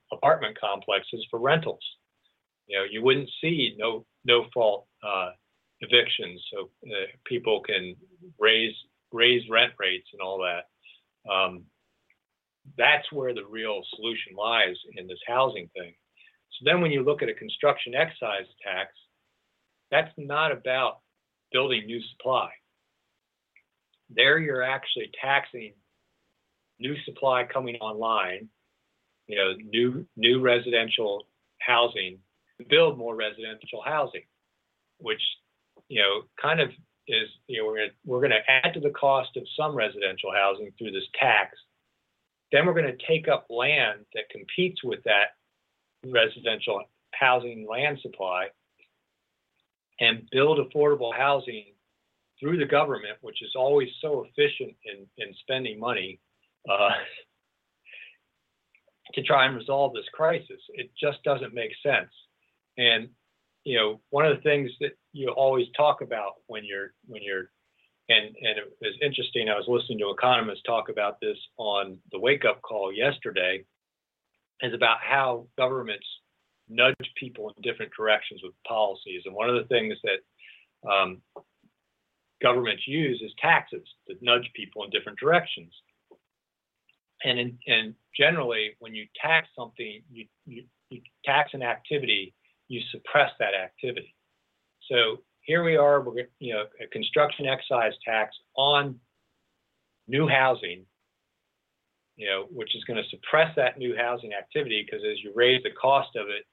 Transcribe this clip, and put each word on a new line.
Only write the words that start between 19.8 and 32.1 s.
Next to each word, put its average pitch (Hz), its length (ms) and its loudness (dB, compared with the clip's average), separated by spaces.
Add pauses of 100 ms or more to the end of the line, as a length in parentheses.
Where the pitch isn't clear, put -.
that's 156 280 2
not 147 320 0
about 127 480 -2 (540)
building 127 340 0
new 117 140 -6 (100)
supply. 120 400 0 (1600)
There 135 240 6
you're 135 260 -2
actually 131 540 -4
taxing 131 560 -2 (1040)
new 139 240 -4
supply 127 460 0
coming 123 260 -4
online, 107 720 -2 (800)
you 104 80 -6
know, 95 160 2 (120)
new, 120 400 0 (120)
new 120 240 4
residential 117 880 0 (320)
housing, 113 580 0 (400)